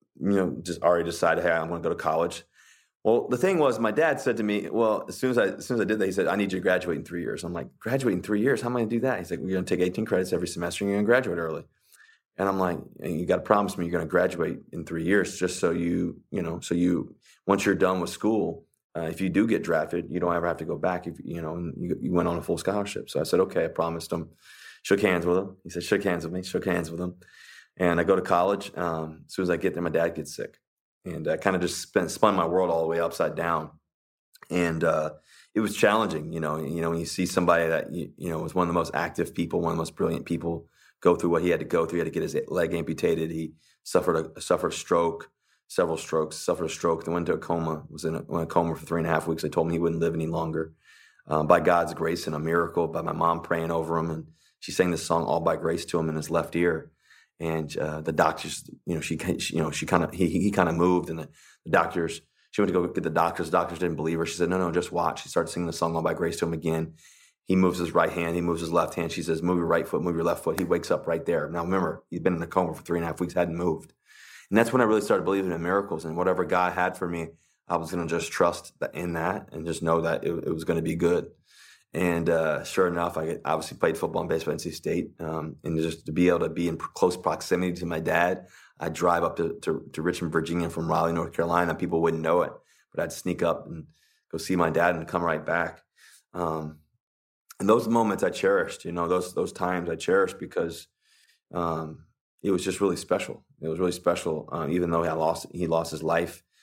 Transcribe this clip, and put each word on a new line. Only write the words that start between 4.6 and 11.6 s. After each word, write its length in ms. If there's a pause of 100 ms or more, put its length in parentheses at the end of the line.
well, 380
as 80
soon 160
as 60
I, 80
as 200
soon 100
as 60
I 40
did 140
that, 80
he 40
said, 160
"I 80
need 160
you 80
to 40
graduate 340
in 80
three 160
years." 240
I'm 80
like, 160 (100)
"Graduate 340
in 80
three 200
years? 200
How 60
am 80
I 60
gonna 80
do 120
that?" 180
He's 120
like, 80
"You're 120
gonna 120
take 160
eighteen 260
credits 280
every 160
semester, 340
and 80
you're 60
gonna 80
graduate 320
early." 260 (720)